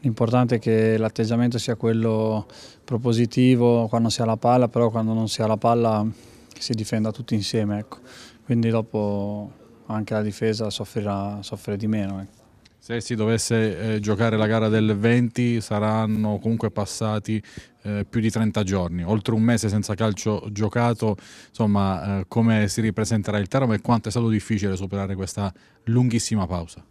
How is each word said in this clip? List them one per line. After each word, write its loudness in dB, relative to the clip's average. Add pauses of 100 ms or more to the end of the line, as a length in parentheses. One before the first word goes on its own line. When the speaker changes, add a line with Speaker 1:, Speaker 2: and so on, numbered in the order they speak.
Speaker 1:
L'importante 2
è 2
che 2
l'atteggiamento 0
sia -4
quello 0 (380)
propositivo 2
quando 2
si -4
ha 0
la 2
palla, 4
però 2
quando -2
non 0
si -6
ha 0
la 2
palla 2 (520)
si -4
difenda -2
tutti -6
insieme, -2
ecco. -12 (460)
Quindi 0
dopo -2 (360)
anche -4
la 0
difesa -2
soffrirà, -6
soffre -8
di -4
meno, -2
ecco. -16 (360)
Speaker 2:
Se -6
si -6
dovesse, 0
eh, 0
giocare 2
la 4
gara 2
del 4
venti, 2
saranno 0
comunque 0
passati, -4 (380)
eh, -4
più -2
di 2
trenta 0
giorni, -2
oltre 0
un 2
mese 2
senza -2
calcio -2
giocato, 0 (320)
insomma, 0
eh, -4
come 2
si -2
ripresenterà -2
il -2
Teramo 2
e 0
quanto 0
è -6
stato 0
difficile 0
superare -4
questa -6 (340)
lunghissima 0
pausa? -8